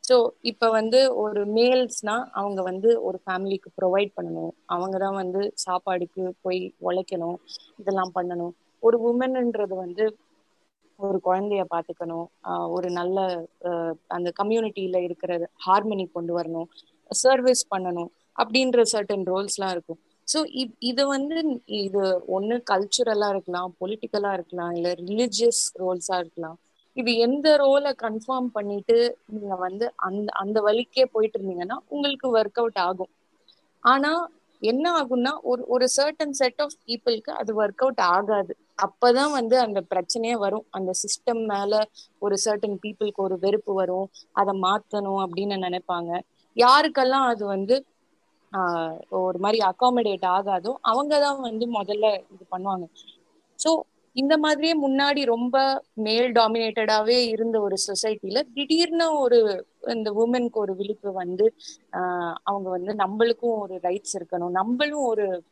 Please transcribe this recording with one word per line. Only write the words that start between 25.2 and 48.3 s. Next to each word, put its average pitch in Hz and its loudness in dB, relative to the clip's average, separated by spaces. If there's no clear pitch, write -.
ரோல்ஸா 185 -2
இருக்கலாம். 165 -8
இது 240 0
எந்த 277 4
ரோலை 277 4
கன்ஃபார்ம் 233 -4
பண்ணிட்டு 214 0
நீங்க 202 -8
வந்து 190 -4
அந்த, 196 -4
அந்த 208 0
வழிக்கே 233 2
போயிட்டு 220 0
இருந்தீங்கன்னா 190 -6
உங்களுக்கு 277 0
ஒர்க் 208 0
அவுட் 233 0
ஆகும். 185 -2
ஆனா 294 2
என்ன 294 2
ஆகும்னா 254 0
ஒரு, 247 -2
ஒரு 247 2
certain 294 0
set 254 0
of 294 -2
people-க்கு 226 -2
அது 214 -2
ஒர்க் 208 -2
அவுட் 254 0
ஆகாது. 190 2
அப்பதான் 247 4
வந்து 254 2
அந்த 208 0
பிரச்சனையே 226 -2
வரும். 214 -2
அந்த 190 -4
சிஸ்டம் 226 -2
மேல 208 0
ஒரு 196 0
certain 208 -2
people-க்கு 208 -4
ஒரு 185 -2
வெறுப்பு 202 0
வரும், 190 0
அதை 196 0
மாத்தணும் 196 -2
அப்படின்னு 190 -4
நினைப்பாங்க. 180 -4
யாருக்கெல்லாம் 262 6
அது 214 0
வந்து, 202 0